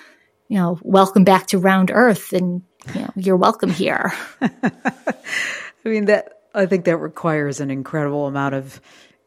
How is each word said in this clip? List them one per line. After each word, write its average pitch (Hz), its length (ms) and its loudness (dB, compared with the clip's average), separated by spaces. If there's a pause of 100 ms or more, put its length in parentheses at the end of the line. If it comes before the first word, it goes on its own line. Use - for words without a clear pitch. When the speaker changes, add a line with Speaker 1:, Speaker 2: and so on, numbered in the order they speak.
(480)
Speaker 1:
you 208 100 -2
know, 175 240 0
"Welcome 190 420 4
back 185 220 6
to 196 120 0
round 190 320 2
earth," 220 440 2
and, 180 280 -4 (320)
you - 60 -6
know, - 160 -10
"You're 190 200 2
welcome 196 340 0
here." - 420 -2 (140)
Speaker 2:
<laughs> - 160 -12
I - 1500 -8
mean, 214 180 -2
that, - 340 0 (140)
I 196 120 2
think 175 180 -2
that 170 140 2
requires 151 600 -4
an 139 100 -4
incredible 143 560 -4
amount 139 300 -4
of 135 240 -12 (460)